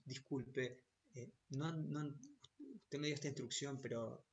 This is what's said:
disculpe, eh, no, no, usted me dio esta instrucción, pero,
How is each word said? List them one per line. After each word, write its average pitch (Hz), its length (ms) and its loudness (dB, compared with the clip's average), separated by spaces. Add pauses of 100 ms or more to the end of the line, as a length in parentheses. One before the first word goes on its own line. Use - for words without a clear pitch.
disculpe, 127 800 0 (300)
eh, 120 180 -6 (180)
no, 147 220 4
no, 147 460 2 (400)
usted 269 400 -6
me 147 80 2
dio 151 80 4
esta 151 140 0
instrucción, 135 520 0
pero, 117 520 -2